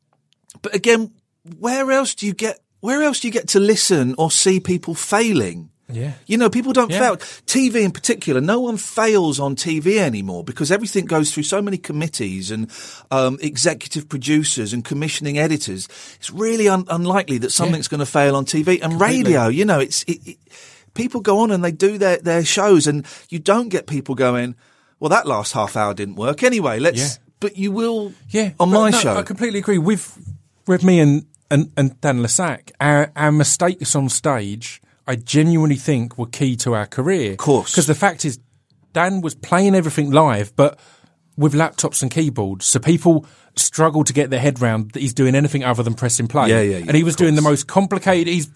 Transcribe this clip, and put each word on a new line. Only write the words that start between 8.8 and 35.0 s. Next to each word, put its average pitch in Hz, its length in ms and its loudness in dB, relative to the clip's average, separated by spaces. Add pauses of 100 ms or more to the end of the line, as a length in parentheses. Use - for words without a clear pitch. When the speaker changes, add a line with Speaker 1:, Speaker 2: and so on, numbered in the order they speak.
Speaker 1:
on 139 160 -4
T 160 260 -4
V 196 200 2
anymore 98 420 -4
because 143 300 -4
everything 202 320 -2
goes 156 280 0
through 151 100 -6
so 190 180 -2
many 202 160 -4
committees 110 760 -6
and, 110 200 -6 (400)
um, 131 320 0
executive 151 680 -4
producers 139 640 -2
and 120 100 -6
commissioning 147 560 -6
editors. 147 480 -4 (300)
It's - 140 -14
really 220 400 0
un-, 185 180 0
unlikely 175 500 -2
that 117 120 -4
Speaker 2:
Yeah. - 60 -2
Speaker 1:
something's 165 320 0
gonna 147 180 -4
fail 143 280 2
on 139 120 -2
T 156 160 -2
V. 180 180 2
And 160 140 -4
Speaker 2:
Completely. 202 400 2
Speaker 1:
radio, 117 140 4
you 160 180 2
know, 175 120 4
it's, - 260 -2
it, 170 220 -6
it, - 100 -18 (580)
people 240 260 -4
go 202 200 2
on 226 100 2
and 185 120 0
they 175 100 0
do 196 260 0
their, 190 180 2
their 165 300 0
shows, 185 400 4
and 147 180 -2 (240)
you 170 100 -8
don't 214 300 0
get 185 180 -4
people 139 280 -6
going, 123 400 0 (460)
"Well, 151 100 -2
that 208 160 4
last 107 260 -4
half 107 240 -2
hour 104 160 0
didn't 101 240 -8
work 135 260 -4
anyway. 190 380 0
Let's," 143 180 0
Speaker 2:
Yeah. 139 100 -2 (320)
Speaker 1:
but 202 180 -6
you 196 140 -2
will 220 420 -4 (160)
Speaker 2:
Yeah, 208 280 -2
Speaker 1:
on 180 120 4
Speaker 2:
but 208 100 6
Speaker 1:
my 214 100 4
Speaker 2:
no, 240 100 2
Speaker 1:
show. 120 180 0
Speaker 2:
I 196 40 -2
completely 202 360 -4
agree. 196 180 0
With, 180 400 0 (500)
with 180 160 2
me 185 180 6
and, 147 260 4 (240)
and, 147 260 2
and 135 240 0
Dan 135 220 0
Lasac, 143 480 -2 (100)
our, 147 340 2
our 147 180 2
mistakes 151 600 0
on 139 140 0
stage, 113 720 -4 (260)